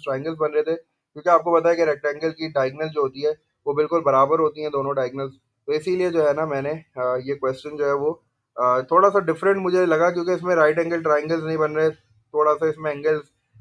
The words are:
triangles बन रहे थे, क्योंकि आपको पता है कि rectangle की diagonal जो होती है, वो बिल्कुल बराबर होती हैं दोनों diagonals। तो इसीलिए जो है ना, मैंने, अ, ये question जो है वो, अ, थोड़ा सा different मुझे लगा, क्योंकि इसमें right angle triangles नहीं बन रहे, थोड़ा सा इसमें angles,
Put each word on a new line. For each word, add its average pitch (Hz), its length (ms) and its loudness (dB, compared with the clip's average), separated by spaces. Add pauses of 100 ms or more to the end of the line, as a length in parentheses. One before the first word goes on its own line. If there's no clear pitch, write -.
triangles 147 340 -4
बन 156 100 0
रहे 151 140 0
थे, 165 300 -4 (200)
क्योंकि 160 180 -2
आपको 165 300 4
पता 165 80 2
है 170 80 2
कि 170 80 2
rectangle 147 460 -2
की 160 180 -8
diagonal 143 400 -2
जो 151 140 -2
होती 135 200 -4
है, 151 140 0 (300)
वो 143 80 -2
बिल्कुल 151 260 0
बराबर 139 380 4
होती 151 240 0
हैं 151 80 -4
दोनों 139 240 -2
diagonals। 135 380 -4 (340)
तो 143 60 -4
इसीलिए 180 380 -2
जो 165 120 0
है 147 120 2
ना, 156 120 -2
मैंने, 139 240 -4
अ, 156 300 -10
ये 127 340 -2
question 139 420 -6
जो 147 100 -2
है 143 80 2
वो, 151 280 -2 (380)
अ, 127 200 2 (100)
थोड़ा 185 180 6
सा 196 120 4
different 175 360 0
मुझे 185 300 0
लगा, 165 240 2
क्योंकि 175 220 -2
इसमें 175 220 0
right 156 240 4
angle 165 240 -2
triangles 156 420 0
नहीं 160 140 -4
बन 151 140 0
रहे, 156 180 2 (440)
थोड़ा 151 200 2
सा 160 140 0
इसमें 156 240 -4
angles, 147 300 -2 (380)